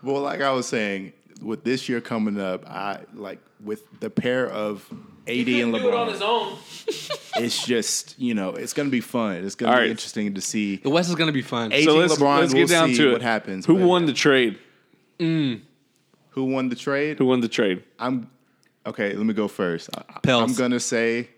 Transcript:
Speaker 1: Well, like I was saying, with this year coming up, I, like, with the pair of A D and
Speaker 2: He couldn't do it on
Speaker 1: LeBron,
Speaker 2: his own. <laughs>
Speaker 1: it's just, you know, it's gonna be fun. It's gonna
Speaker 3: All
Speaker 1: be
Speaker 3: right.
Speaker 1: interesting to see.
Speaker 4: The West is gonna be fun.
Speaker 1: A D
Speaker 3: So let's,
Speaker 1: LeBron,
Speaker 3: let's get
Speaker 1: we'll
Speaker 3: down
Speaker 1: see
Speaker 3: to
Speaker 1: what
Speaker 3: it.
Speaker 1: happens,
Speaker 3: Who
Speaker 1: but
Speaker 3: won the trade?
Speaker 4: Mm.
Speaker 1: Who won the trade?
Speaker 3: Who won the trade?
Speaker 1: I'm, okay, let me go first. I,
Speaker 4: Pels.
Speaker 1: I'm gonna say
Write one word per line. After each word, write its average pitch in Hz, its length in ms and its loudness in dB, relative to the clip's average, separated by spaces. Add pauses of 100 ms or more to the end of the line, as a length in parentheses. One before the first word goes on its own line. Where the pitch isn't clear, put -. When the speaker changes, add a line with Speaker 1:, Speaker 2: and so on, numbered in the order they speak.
Speaker 1:
Well, 139 180 -2
like 139 200 -4
I 139 100 2
was 127 160 -2
saying, 101 460 -4 (280)
with 110 220 -8
this 127 260 -2
year 120 120 -2
coming 107 380 -2
up, 92 300 -6
I, 98 300 -6 (160)
like, 98 240 -14 (200)
with 107 240 -10 (160)
the 113 120 -8
pair 123 360 -2
of 104 400 -6 (380)
A 120 180 -2
D 123 180 0
and 117 140 0
Speaker 2:
He - 60 -2
couldn't - 0 -
do 247 80 2
it 233 100 2
on 233 80 -2
Speaker 1:
LeBron, 214 40 -6
Speaker 2:
his 190 100 -8
own. 214 360 -2 (800)
<laughs> 659 80 -2
Speaker 1:
it's - 220 -4
just, - 540 -2
you 120 160 -2
know, 92 160 -2
it's - 220 -10
gonna 143 180 -2
be 120 100 0
fun. 107 360 -4
It's 98 180 -8
gonna 120 160 0
Speaker 3:
All 127 80 6
Speaker 1:
be - 20 4
Speaker 3:
right. 110 80 2
Speaker 1:
interesting 104 460 -6
to 95 60 -6
see. 101 360 -4
Speaker 4:
The 135 140 -4
West 170 180 2
is 175 60 -2
gonna 160 160 0
be 135 100 -2
fun. 117 320 -4
Speaker 1:
A 135 60 4
D 156 40 6
Speaker 3:
So 156 140 6
let's, 165 180 4
Speaker 1:
LeBron, 143 260 4
Speaker 3:
let's 135 120 2
get 135 60 4
Speaker 1:
we'll 170 80 6
Speaker 3:
down 165 220 4
Speaker 1:
see 120 80 2
Speaker 3:
to 135 160 6
Speaker 1:
what 117 80 0
Speaker 3:
it. - 20 -8
Speaker 1:
happens, 104 420 -2
Speaker 3:
Who 170 140 6
Speaker 1:
but 185 80 4
Speaker 3:
won 180 180 4
the 139 80 0
trade? 127 460 4 (600)
Speaker 4:
Mm. 156 420 0 (680)
Speaker 1:
Who 135 160 -4
won 131 240 0
the 120 60 -2
trade? 143 420 -2
Speaker 3:
Who 131 80 2
won 127 160 4
the 113 80 0
trade? 98 340 0 (140)
Speaker 1:
I'm, 123 320 -4 (560)
okay, 101 280 -4
let 104 120 -2
me 110 80 0
go 104 140 0
first. 87 500 -4
I, - 240 -18
Speaker 4:
Pels. 120 300 4
Speaker 1:
I'm 120 40 0
gonna 123 240 0
say 117 580 0